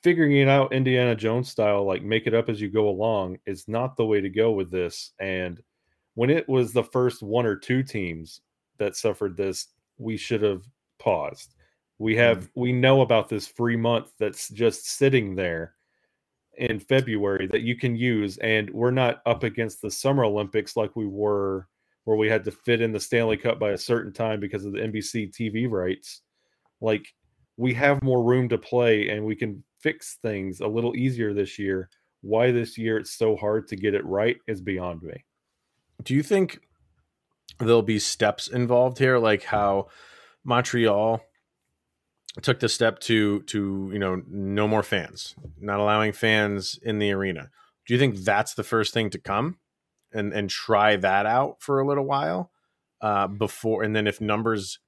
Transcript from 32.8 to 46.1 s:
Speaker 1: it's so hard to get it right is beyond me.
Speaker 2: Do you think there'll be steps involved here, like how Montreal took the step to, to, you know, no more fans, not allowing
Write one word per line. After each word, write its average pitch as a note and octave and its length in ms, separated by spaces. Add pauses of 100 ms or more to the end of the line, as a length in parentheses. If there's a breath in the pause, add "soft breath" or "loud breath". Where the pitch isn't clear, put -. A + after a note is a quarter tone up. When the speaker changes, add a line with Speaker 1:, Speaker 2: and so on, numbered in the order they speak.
Speaker 1:
it's - 140
so A2 240
hard G#2+ 340
to G#2+ 60
get G2+ 200
it G2 100
right G2+ 320 (100)
is G2+ 140
beyond F2+ 400
me. E2 220 (800)
Speaker 2:
Do B2+ 100
you D3 100
think F#3+ 360 (1000)
there'll A#2 220
be G#2+ 180
steps - 480
involved B2 520
here, C3 180
like A2 260
how G2+ 440 (560 loud breath)
Montreal A2+ 800 (1200)
took C3 180
the A#2 100
step - 300
to, G#2 440
to, G2 480
you G2+ 80
know, F#2 280
no G2+ 400
more G#2+ 160
fans, - 520 (240)
not G2+ 200
allowing G#2+ 320